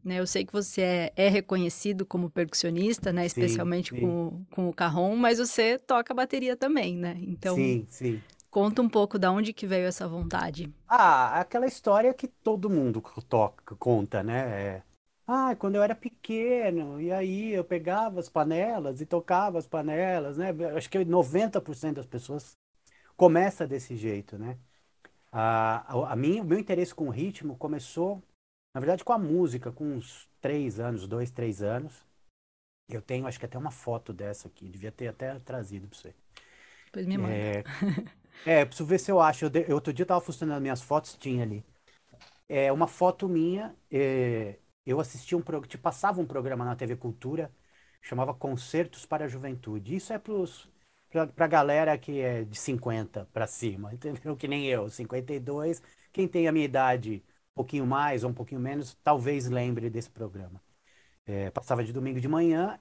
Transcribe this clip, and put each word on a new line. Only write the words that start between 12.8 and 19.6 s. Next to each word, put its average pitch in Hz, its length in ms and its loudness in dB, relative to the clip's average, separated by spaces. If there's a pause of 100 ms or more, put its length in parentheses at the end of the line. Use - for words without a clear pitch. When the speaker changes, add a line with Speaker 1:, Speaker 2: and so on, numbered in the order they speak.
Speaker 2:
co-, - 200 -14
toca, - 560 2
conta, 107 440 2
né? 113 180 -2 (220)
É, 98 220 -6 (420)
"Ah, 254 300 2
quando 202 200 -2
eu 202 80 6
era 220 120 2
pequeno, 220 1040 -2
e 170 140 -2
aí 190 400 -2
eu 180 100 0
pegava 180 560 -2
as 165 80 -6
panelas 160 720 0
e 156 60 -6
tocava 175 520 2
as 160 100 -4